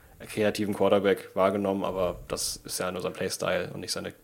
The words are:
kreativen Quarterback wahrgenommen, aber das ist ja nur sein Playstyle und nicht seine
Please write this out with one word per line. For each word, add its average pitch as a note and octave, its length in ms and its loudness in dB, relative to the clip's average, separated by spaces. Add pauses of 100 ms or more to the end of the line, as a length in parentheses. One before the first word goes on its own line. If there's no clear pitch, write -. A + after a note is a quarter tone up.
(300)
kreativen G#2 460 0
Quarterback G2 580 4
wahrgenommen, G2 500 2
aber F#2 340 0 (100)
das - 300 -4
ist - 220 -8
ja F#2 120 -2
nur F#2 100 -4
sein F2+ 120 -4
Playstyle F#2 600 -2
und F#2+ 80 -10
nicht F#2 100 -6
seine F#2+ 200 -6 (120)